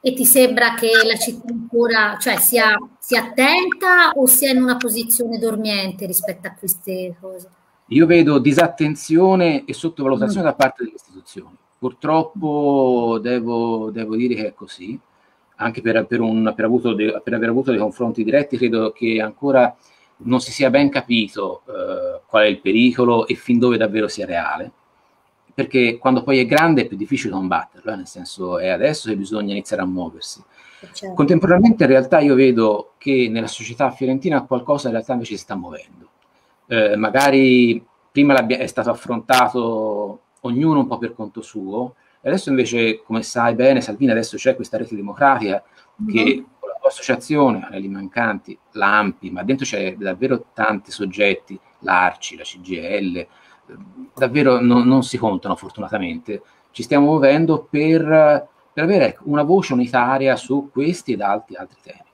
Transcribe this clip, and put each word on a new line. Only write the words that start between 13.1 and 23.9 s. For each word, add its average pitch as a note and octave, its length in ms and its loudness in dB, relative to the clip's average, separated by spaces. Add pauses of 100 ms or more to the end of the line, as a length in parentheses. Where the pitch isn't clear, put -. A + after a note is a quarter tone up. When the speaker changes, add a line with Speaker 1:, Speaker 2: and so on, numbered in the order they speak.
Speaker 2:
devo, A#2 680 -4
devo A2 260 -8
dire B2 180 0
che G#2+ 120 -6
è G2+ 60 -10
così, F#2+ 460 -16 (560)
anche A2+ 260 -8
per, A2+ 240 0
per A#2+ 140 -4
un, A2 340 0
per A2 120 -4
avuto A#2+ 280 0
de-, G#2+ 300 -2
per A#2+ 100 -6
aver A#2 140 -2
avuto C3 240 0
dei A2 80 0
confronti A2 460 -4
diretti, C3+ 320 0
credo A2+ 340 0
che A2 300 -2
ancora B2 520 2 (440)
non B2+ 240 0
si - 100 -12
sia - 180 0
ben C#3 200 4
capito, G#2 760 -2
eh, F#2 600 -8
qual G#2+ 180 4
è G#2+ 40 6
il G2 120 0
pericolo A#2+ 680 4
e B2+ 100 -4
fin A#2+ 220 0
dove A#2+ 200 4
davvero G#2+ 320 -2